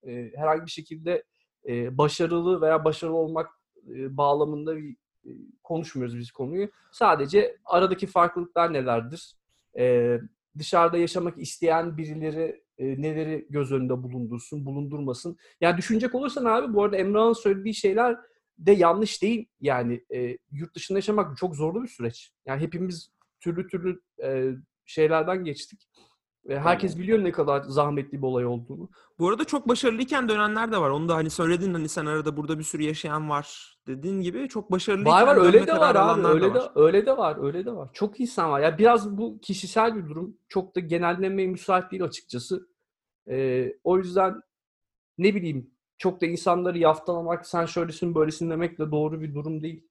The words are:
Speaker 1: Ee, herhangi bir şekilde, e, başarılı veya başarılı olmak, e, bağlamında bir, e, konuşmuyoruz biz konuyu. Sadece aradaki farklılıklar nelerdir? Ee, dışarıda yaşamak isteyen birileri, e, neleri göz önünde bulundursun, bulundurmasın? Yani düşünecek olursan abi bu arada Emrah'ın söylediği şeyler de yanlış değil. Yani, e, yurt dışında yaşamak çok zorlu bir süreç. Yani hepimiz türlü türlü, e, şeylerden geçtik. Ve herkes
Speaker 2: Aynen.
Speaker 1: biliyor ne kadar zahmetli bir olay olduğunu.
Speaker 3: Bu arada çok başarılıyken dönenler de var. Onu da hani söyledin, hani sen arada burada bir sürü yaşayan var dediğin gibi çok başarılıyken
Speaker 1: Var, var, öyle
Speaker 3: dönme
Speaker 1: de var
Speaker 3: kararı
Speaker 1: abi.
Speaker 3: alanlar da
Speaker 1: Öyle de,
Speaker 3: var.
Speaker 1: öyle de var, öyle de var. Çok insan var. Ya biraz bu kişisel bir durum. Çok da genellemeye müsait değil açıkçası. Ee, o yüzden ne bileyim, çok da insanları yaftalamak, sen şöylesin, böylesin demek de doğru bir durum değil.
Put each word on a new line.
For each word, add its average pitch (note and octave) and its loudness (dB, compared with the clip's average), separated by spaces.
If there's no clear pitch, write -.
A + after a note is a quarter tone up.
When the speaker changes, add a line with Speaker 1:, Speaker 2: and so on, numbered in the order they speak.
Speaker 1:
Ee, A#2+ -12
herhangi D#3 -2
bir D#3+ -16
şekilde, D#3+ -8
e, B2 -6
başarılı E3+ 0
veya D#3 2
başarılı D#3+ -2
olmak, D#3+ -2
e, C3+ -10
bağlamında D3 0
bir, D3+ -12
e, - -20
konuşmuyoruz C3 -6
biz A#2+ -12
konuyu. E3+ -6
Sadece E3+ 2
aradaki F#3 2
farklılıklar E3+ 0
nelerdir? B2+ -4
Ee, A#2+ 2
dışarıda E3+ 4
yaşamak E3+ -2
isteyen D#3+ -2
birileri, D#3 -6
e, C3+ -6
neleri D#3 -4
göz C#3+ -4
önünde B2+ -2
bulundursun, B2 -8
bulundurmasın? C#3+ -8
Yani G3 4
düşünecek A3 -2
olursan C4+ -4
abi A#3 0
bu G3+ 4
arada G3+ 0
Emrah'ın G#3 2
söylediği G#3 -2
şeyler A3+ 2
de F3 6
yanlış F#3 4
değil. A3+ 0
Yani, A#2+ -2
e, B2 -6
yurt D3+ -12
dışında G3 -4
yaşamak G3 -2
çok F3+ -6
zorlu E3 -2
bir B3 -10
süreç. - -10
Yani C3+ -4
hepimiz E3+ -8
türlü F3 -6
türlü, F3+ -6
e, C3 -2
şeylerden D#3+ 2
geçtik. - -12
Ve C#3 -4
herkes F3+ 2
Speaker 2:
Aynen. E3 -8
Speaker 1:
biliyor G#3 2
ne F3 0
kadar C#3+ 0
zahmetli C#3+ -2
bir C3+ -2
olay B2 0
olduğunu. B2 -8
Speaker 3:
Bu E3+ 2
arada A3+ 0
çok D4 -4
başarılıyken B3+ 0
dönenler G#3+ 0
de G#3+ 2
var. D3 2
Onu D3+ -2
da E3+ 4
hani D#3+ 0
söyledin, F3 0
hani D#3+ -4
sen D#3 -4
arada D3+ -2
burada D3+ -4
bir D#3 -8
sürü D3+ -4
yaşayan D3+ -4
var - -8
dediğin D#3 -6
gibi F#3+ -6
çok G#3 -8
başarılıyken F#3 2
Speaker 1:
Var, G3+ 8
var, C#4 8
öyle F3+ 8
Speaker 3:
dönme - 6
Speaker 1:
de D#4+ 2
var D#4+ 2
Speaker 3:
kararı C4+ 6
Speaker 1:
abi. G#3 6
Speaker 3:
alanlar G3+ 4
da D#3 8
Speaker 1:
Öyle F#3+ 4
de, B3 4
Speaker 3:
var. B3+ -2
Speaker 1:
öyle E3 6
de C4+ 4
var, D#3 -2
öyle E3 -4
de A#3+ -8
var. D#3 -10
Çok G#3 -6
insan F#3+ -2
var. C#3+ 2
Ya D#3 2
biraz G#3 6
bu A3 -6
kişisel A3 -2
bir F3 -8
durum. D#3+ -10
Çok F#3+ -4
da F3+ -2
genellemeye F3+ -2
müsait F#3 -2
değil F#3+ -6
açıkçası. - -8
Ee, C3 -2
o F#3 4
yüzden F#3 0
ne F#3+ 4
bileyim, D#3 -4
çok F#3 -2
da E3+ 0
insanları F3 0
yaftalamak, E3 0
sen E3+ -2
şöylesin, E3+ -4
böylesin D#3+ 0
demek E3 -4
de D3+ -4
doğru D3+ -2
bir D#3 -8
durum D3+ -6
değil. D#3+ -12